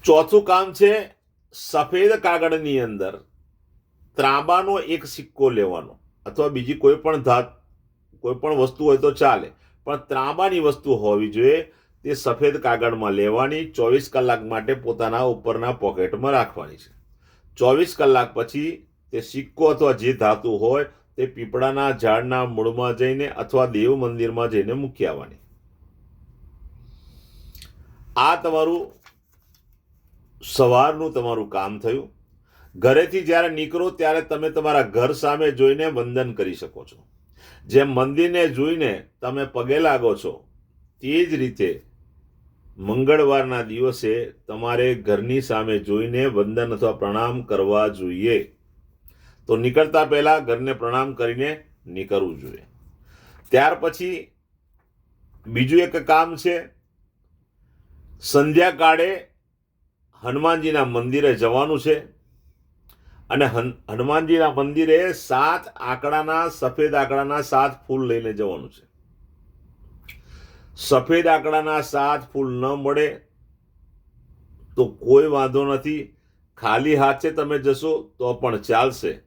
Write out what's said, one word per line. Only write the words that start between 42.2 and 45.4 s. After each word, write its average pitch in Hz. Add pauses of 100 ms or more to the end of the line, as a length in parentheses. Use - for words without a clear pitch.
મંગળવારના 131
દિવસે 117
તમારે 120
ઘરની 107